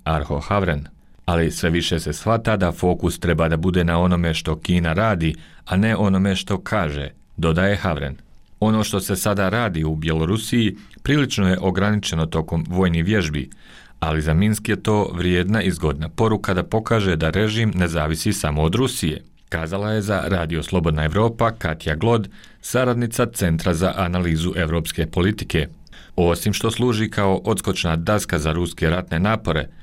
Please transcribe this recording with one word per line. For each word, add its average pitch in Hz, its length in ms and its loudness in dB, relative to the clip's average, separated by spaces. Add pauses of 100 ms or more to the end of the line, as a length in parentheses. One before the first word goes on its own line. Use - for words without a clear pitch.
Arho 76 360 -2
Havren. 87 460 0 (400)
"Ali 85 240 2
sve 85 200 -2
više 82 300 0
se 78 120 -4
shvata 113 440 0
da 92 160 0
fokus 90 460 0
treba 82 300 2
da 80 80 0
bude 87 280 2
na 85 160 2
onome 87 340 2
što 80 220 -4
Kina 85 360 0
radi, 85 420 2 (300)
a 92 120 -2
ne 110 200 2
onome 95 400 2
što 95 220 -4
kaže", 73 520 -4 (260)
dodaje 85 400 2
Havren. 71 400 -2 (440)
"Ono 110 240 2
što 101 160 -2
se 95 160 -4
sada 101 320 0
radi 98 360 0
u 78 120 -2
Bjelorusiji 90 800 0 (260)
prilično 123 460 2
je 92 100 2
ograničeno 95 680 0
tokom 80 420 -2
vojnih 87 360 2
vježbi, 85 460 0 (500)
ali 78 220 0
za 78 120 2
Minsk 104 340 2
je 104 140 0
to 107 320 2
vrijedna 90 480 2
i 92 80 0
zgodna 78 380 -2
poruka 110 460 0
da 90 80 0
pokaže 107 540 0
da 80 140 0
režim 107 440 0
ne 90 140 2
zavisi 80 440 -2
samo 76 300 0
od 80 120 2
Rusije", 113 480 -2 (260)
kazala 95 440 -4
je 110 100 0
za 98 240 0
Radio 82 360 -2
Slobodna 80 420 0
Evropa 113 460 2
Katja 80 460 -4
Glod, 113 320 2 (320)
saradnica 120 640 0
Centra 87 480 0
za 87 220 0
analizu 87 600 0
evropske 82 500 -2
politike. 87 600 0 (480)
Osim 87 360 2
što 110 180 0
služi 110 400 0
kao 95 340 2
odskočna 92 520 0
daska 90 420 0
za 78 140 0
ruske 82 380 0
ratne 85 300 -2
napore, 87 480 0 (140)